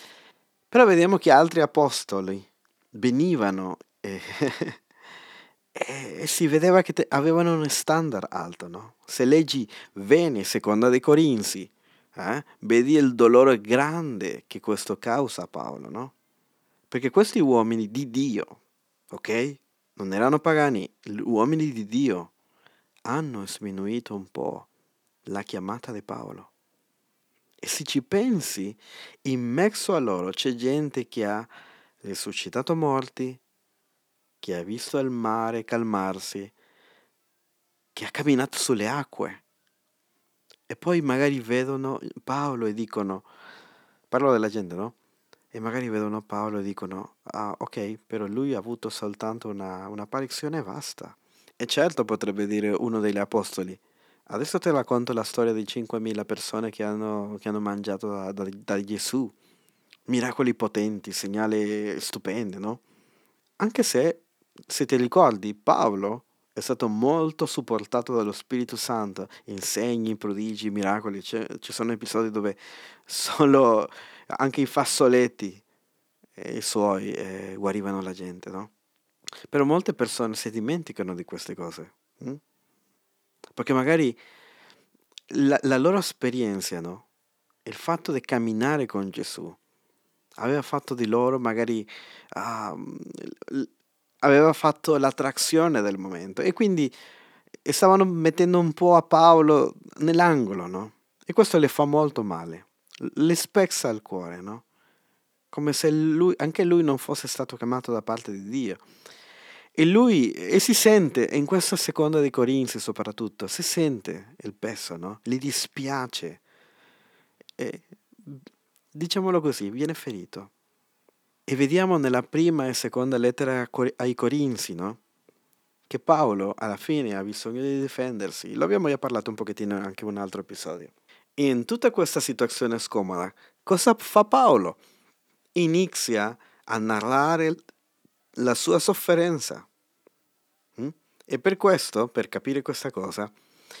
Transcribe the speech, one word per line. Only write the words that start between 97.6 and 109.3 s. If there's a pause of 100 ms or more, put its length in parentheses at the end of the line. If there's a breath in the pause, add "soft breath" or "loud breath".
stavano
mettendo
un
po'
a
Paolo (240)
nell'angolo,
no? (320)
E
questo
le
fa
molto
male, (320)
l-,
le
spezza
il
cuore,
no? (840)
Come
se
lui,
anche
lui
non
fosse
stato
chiamato
da
parte
di
Dio. (1040 loud breath)